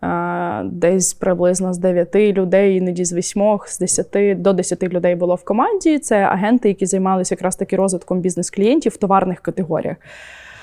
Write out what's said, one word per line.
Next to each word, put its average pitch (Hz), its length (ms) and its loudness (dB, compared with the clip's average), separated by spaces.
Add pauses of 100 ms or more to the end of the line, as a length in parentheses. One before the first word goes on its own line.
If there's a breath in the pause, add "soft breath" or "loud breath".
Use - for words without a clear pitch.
Е, 175 600 -4
десь 180 500 0
приблизно 185 580 0
з 180 60 -6
дев'яти 185 540 2
людей, 190 440 2
іноді 180 280 -2
з 175 80 -4
вісьмох, 202 560 -2
з - 100 -12
десяти, 202 560 0
до 185 180 2
десяти 185 360 -2
людей 175 260 0
було 175 200 0
в 180 100 -8
команді. 311 540 0
Це 202 240 2
агенти, 208 460 2
які 196 180 0
займалися 190 480 0
якраз 185 220 -4
таки 190 200 -4
розвитком 185 440 0
бізнес-клієнтів 196 720 0
в - 40 -16
товарних 185 440 0
категоріях. 165 560 -4 (680 loud breath)